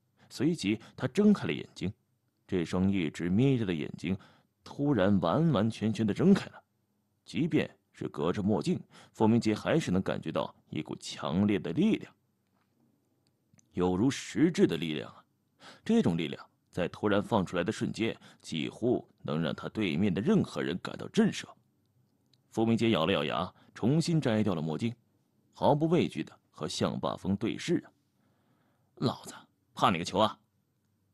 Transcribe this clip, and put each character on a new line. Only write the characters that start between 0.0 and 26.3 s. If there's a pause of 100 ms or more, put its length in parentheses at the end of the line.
随
即 (160)
他
睁
开
了
眼
睛， (560)
这
双
一
直
眯
着
的
眼
睛 (460)
突
然
完
完
全
全
地
睁
开
了。 (640)
即
便 (220)
是
隔
着
墨
镜， (300)
傅
明
杰
还
是
能
感
觉
到 (140)
一
股
强
烈
的
力
量， (1600)
有
如
实
质
的
力
量
啊！ (580)
这
种
力
量 (220)
在
突
然
放
出
来
的
瞬
间， (220)
几
乎 (180)
能
让
他
对
面
的
任
何
人
感
到
震
慑。 (1040)
傅
明
杰
咬
了
咬
牙， (220)
重
新
摘
掉
了
墨
镜， (580)
毫
不
畏
惧
地 (140)